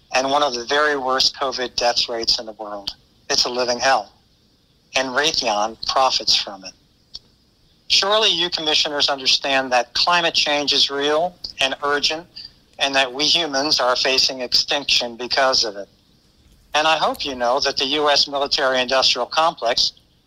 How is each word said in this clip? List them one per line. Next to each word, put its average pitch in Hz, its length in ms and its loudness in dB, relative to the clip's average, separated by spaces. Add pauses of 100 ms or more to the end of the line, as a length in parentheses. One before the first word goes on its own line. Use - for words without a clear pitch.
(140)
and 131 160 0
one 147 120 4
of 135 120 0
the 120 120 -8
very 147 300 2
worst 131 380 0
covid 123 400 -6
death 120 340 0
rates 113 300 -2
in 113 80 -10
the 110 60 -14
world. 104 380 -10 (400)
It's - 160 0
a - 20 -4
living 123 320 -2
hell, 131 320 0 (840)
and 131 140 0
Raytheon 123 760 0
profits - 500 2
from 95 280 -6
it. 92 100 -18 (1120)
Surely 208 420 2
you 175 200 0
commissioners 151 580 0
understand 131 640 0
that 123 220 0
climate 175 400 2
change 147 400 0
is 139 160 2
real 151 440 0 (260)
and 131 220 0
urgent, 143 440 -2 (520)
and 139 160 0
that 131 180 2
we 143 120 -4
humans 147 560 0
are 127 160 2
facing 131 460 0
extinction 127 760 0
because 131 480 0
of 101 120 -6
it. 98 120 -12 (840)
And 151 120 2
I 160 100 4
hope 208 280 -2
you 139 100 -6
know 123 260 0
that 135 160 -2
the 143 80 -2 (160)
U 147 100 2
S 139 180 2
military-industrial 131 1000 0
complex, 156 640 0 (340)